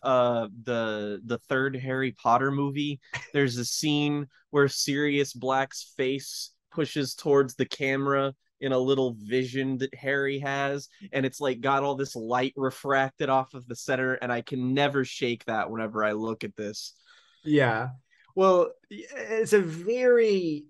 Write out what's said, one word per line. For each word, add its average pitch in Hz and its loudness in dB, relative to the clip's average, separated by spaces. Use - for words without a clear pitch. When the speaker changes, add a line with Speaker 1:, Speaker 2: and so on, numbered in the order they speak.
Speaker 1:
uh, 120 4
the, 107 -4
the 117 -4
third 135 0
Harry 131 -2
Potter 131 2
movie, 143 -2
Speaker 2:
<laughs> - -12
Speaker 1:
there's 135 2
a 120 -4
scene 147 -2
where 143 4
Sirius 143 -2
Black's 131 -4
face 135 -4
pushes 147 -4
towards 139 2
the 131 0
camera 139 -2
in 135 -2
a 131 2
little 131 2
vision 127 -2
that 135 -6
Harry 139 -2
has, 139 -4
and 135 0
it's, 131 -4
like, 131 -2
got 139 2
all 143 0
this 135 -6
light 123 -2
refracted 135 0
off 131 2
of 123 -16
the 120 -10
center, 131 0
and 123 -4
I 120 -2
can 127 -4
never 139 2
shake 120 -4
that 107 -2
whenever 110 -4
I 107 2
look 110 -4
at 101 -10
this. 107 -10
Speaker 2:
Yeah. 131 2
Well, 185 6
y-, 311 -16
it's 220 -2
a 214 8
very 190 2